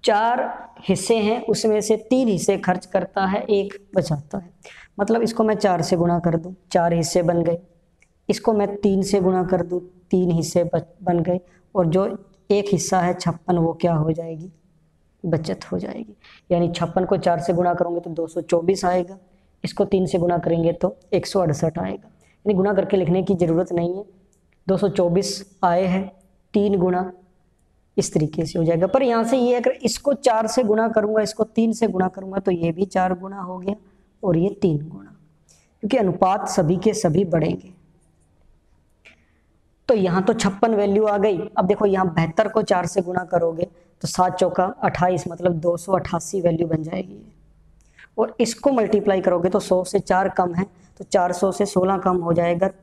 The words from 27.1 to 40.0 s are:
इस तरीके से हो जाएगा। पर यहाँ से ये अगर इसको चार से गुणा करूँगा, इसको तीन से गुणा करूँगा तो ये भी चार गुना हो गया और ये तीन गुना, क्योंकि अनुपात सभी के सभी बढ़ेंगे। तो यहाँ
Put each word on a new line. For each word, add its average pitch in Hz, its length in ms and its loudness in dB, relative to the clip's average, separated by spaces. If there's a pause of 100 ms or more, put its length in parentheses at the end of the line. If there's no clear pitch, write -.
इस - 160 -2
तरीके 151 320 0
से 160 140 -8
हो 165 60 2
जाएगा। 170 220 2
पर 262 160 2
यहाँ 233 200 2
से 233 140 0
ये 247 180 2
अगर 247 160 0 (120)
इसको 269 320 0
चार 220 320 2
से 254 160 0
गुणा 214 260 2
करूँगा, 214 320 2
इसको 208 240 -2
तीन 226 280 0
से 220 140 0
गुणा 185 220 0
करूँगा 190 300 -8
तो 190 120 0
ये 170 200 0
भी 175 160 -2
चार 185 280 0
गुना 190 260 -12
हो 185 160 -10
गया 185 180 -6 (480)
और 175 140 2
ये 175 120 2 (120)
तीन 160 180 2
गुना, 151 360 -14 (680)
क्योंकि 226 140 0
अनुपात 190 520 0
सभी 180 280 2
के 208 180 2
सभी 175 300 2
बढ़ेंगे। 165 480 -2 (2250)
तो 262 60 6
यहाँ 185 280 2